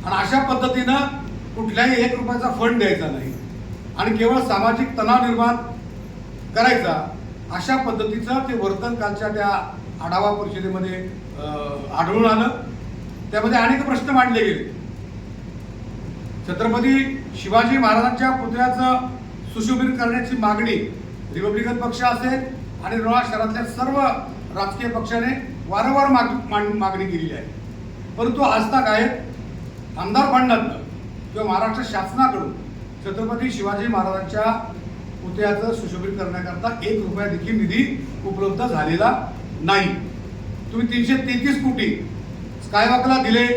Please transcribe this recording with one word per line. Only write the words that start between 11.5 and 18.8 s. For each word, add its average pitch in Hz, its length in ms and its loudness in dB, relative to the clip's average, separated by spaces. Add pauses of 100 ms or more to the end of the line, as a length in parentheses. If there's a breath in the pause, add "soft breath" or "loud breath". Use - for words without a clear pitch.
आढळून 180 320 4
आलं. 220 220 6 (840)
त्यामध्ये 220 280 4
अनेक 262 280 4
प्रश्न 262 240 0
मांडले 247 340 4
गेले. 160 200 0 (1800)
छत्रपती 240 460 4 (420)
शिवाजी 233 420 4
महाराजांच्या 240 520 4
पुतळ्याचं 254 760 2 (480)